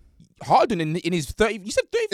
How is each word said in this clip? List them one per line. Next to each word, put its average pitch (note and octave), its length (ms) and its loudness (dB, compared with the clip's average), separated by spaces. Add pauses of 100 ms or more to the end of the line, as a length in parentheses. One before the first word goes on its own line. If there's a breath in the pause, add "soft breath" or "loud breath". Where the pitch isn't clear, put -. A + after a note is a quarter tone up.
(440)
Harden F#3+ 360 4
in, D#3 180 -2
in E3+ 140 -2
his D#3 200 -2
thirty, G#3+ 320 0
you A3 80 -10
said A#4+ 180 -2
thirty? A4+ 240 -2